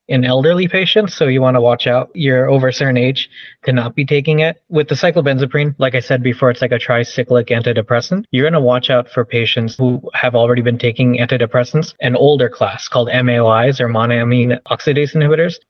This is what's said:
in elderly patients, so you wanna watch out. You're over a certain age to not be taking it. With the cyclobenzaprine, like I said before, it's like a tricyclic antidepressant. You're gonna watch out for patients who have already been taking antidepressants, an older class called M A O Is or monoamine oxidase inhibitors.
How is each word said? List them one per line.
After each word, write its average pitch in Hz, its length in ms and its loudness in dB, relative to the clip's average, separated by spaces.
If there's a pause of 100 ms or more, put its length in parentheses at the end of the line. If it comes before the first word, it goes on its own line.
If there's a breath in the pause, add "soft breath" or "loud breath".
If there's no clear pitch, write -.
in 127 180 0
elderly 156 440 2
patients, 190 460 0
so 156 120 0
you 131 140 2
wanna 127 200 2
watch 117 260 2
out. 127 280 -2
You're 135 360 0
over 135 180 2
a 127 40 -2
certain 135 260 -2
age 131 320 -2 (340 loud breath)
to 135 80 0
not 117 220 -2
be 143 100 -2
taking 151 360 0
it. 160 280 -2
With 151 200 0
the 143 60 0
cyclobenzaprine, 143 840 0
like 131 160 -2
I 127 60 0
said 127 220 -2
before, 123 280 2
it's 123 100 -2
like 123 120 -2
a 120 60 0
tricyclic 120 680 0
antidepressant. 117 840 -2
You're 131 180 0
gonna 165 120 0
watch 123 300 2
out 123 180 0
for 120 160 -2
patients 113 520 -2
who 123 260 0 (100)
have 123 220 -2
already 120 280 2
been 120 160 0
taking 123 400 0
antidepressants, 123 840 -2
an 127 160 -2
older 135 340 2
class - 360 -4
called 117 220 -2
M 123 220 0
A 120 80 2
O 113 120 4 (100)
Is 131 200 0
or 123 80 -2
monoamine 120 760 0
oxidase 143 500 -2
inhibitors. 156 420 0 (140)